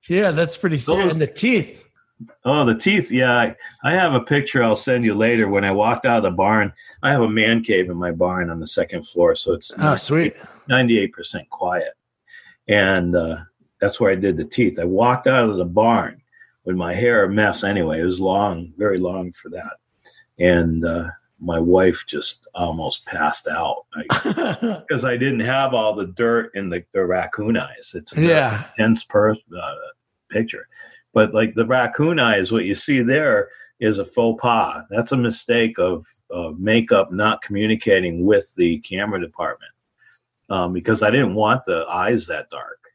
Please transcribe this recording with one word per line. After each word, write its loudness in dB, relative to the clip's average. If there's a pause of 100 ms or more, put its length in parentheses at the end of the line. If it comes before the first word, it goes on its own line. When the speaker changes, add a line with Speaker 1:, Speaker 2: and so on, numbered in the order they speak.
Speaker 1:
Yeah, 2
that's -2
pretty 0
serious. 0
Speaker 2:
Those 2
Speaker 1:
And 0
the 2
teeth. -2 (580)
Speaker 2:
Oh, 2
the 4
teeth. 0
Yeah, 4
I, 0 (280)
I 0
have 2
a 4
picture 0
I'll 4
send 0
you 2
later 2
when 0
I 0
walked 0
out 4
of 2
the 0
barn. 2 (280)
I 2
have 2
a 2
man 2
cave 2
in -6
my -4
barn -2
on -8
the -8
second -4
floor, 2
so -4
it's -8
Speaker 1:
Oh, 2
sweet. -2 (320)
Speaker 2:
ninety-eight 2
percent -12
quiet. -4 (760)
And, 2
uh, 0 (420)
that's -2
where 4
I 2
did 0
the -6
teeth. -2
I -2
walked 2
out 4
of -2
the -2
barn 0 (440)
with -2
my -4
hair 2
a 0
mess 0
anyway. -2
It 0
was 0
long, -2
very 0
long -4
for -20
that. -14 (640)
And, 2
uh, -4 (320)
my -4
wife 2
just -10 (140)
almost -6
passed -4
out, -4 (100)
like, -12
Speaker 1:
<laughs> -4
Speaker 2:
'cause -2
I 0
didn't -2
have 0
all 0
the -6
dirt 0
in -6
the, -6 (100)
the 0
raccoon -2
eyes. -8
It's -14
a 2
Speaker 1:
Yeah. 2 (120)
Speaker 2:
intense 2
per-, 2
uh, -8 (540)
picture. -6 (460)
But, 4
like, 2
the 2
raccoon 0
eyes, 2
what 0
you -2
see 0
there 2 (320)
is 0
a -4
faux 0
pas. 0
That's -2
a 2
mistake 0
of, 0 (240)
of -8
makeup 2
not 0
communicating 0
with 2
the 2
camera -6
department, -8 (760)
um, -2
because 0
I 4
didn't 2
want 2
the -2
eyes -2
that -10
dark. -14 (200)